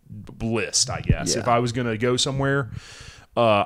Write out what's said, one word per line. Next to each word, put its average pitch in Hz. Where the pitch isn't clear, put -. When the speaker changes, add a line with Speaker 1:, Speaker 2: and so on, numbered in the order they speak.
Speaker 1:
b-, 113
list, 107
I 82
guess. -
Speaker 2:
Yeah. 120
Speaker 1:
If -
I 117
was 123
gonna 117
go 123
somewhere, 139
uh, 110